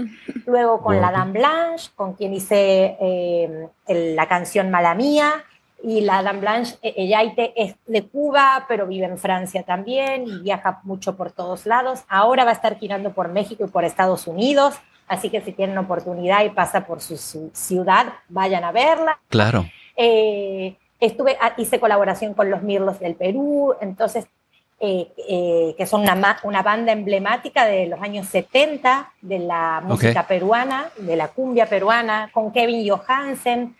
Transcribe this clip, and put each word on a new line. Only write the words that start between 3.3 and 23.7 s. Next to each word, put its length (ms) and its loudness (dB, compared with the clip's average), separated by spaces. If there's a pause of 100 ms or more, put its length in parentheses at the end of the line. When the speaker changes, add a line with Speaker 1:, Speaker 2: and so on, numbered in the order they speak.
Speaker 1:
el, 300 -2
la 120 2
canción 440 0
Mala 240 4
Mía. 480 2 (400)
Y 180 0
la 220 2
Dame 160 -2
Blanche, 420 -2
eh, 160 -6
Eyaite 580 0
es 200 -4 (100)
de 220 -2
Cuba, 600 2
pero 200 -2
vive 180 -4
en 140 -6
Francia 420 -2
también 680 -4
y 120 -10
viaja 420 -4
mucho 340 -8
por 160 -8
todos 360 -8
lados. 400 0
Ahora 360 4
va 60 4
a 40 4
estar 260 -8
girando 340 -6
por 140 -4
México 380 -4
y 40 -4
por 160 0
Estados 400 0
Unidos, 480 2 (340)
así 220 -4
que 120 -2
si 100 -10
tienen 260 -4
oportunidad 680 0
y 60 0
pasa 380 0
por 140 -8
su, 160 -12
su 360 -12
ciudad, 600 2 (160)
vayan 340 -2
a 80 -4
verla. 480 2 (100)
Speaker 2:
Claro. 400 2 (400)
Speaker 1:
Eh, 680 0 (240)
estuve, 400 0
ah, 180 2
hice 220 -2
colaboración 540 2
con 160 2
Los 140 -2
Mirlos 360 0
del 140 -4
Perú, 640 0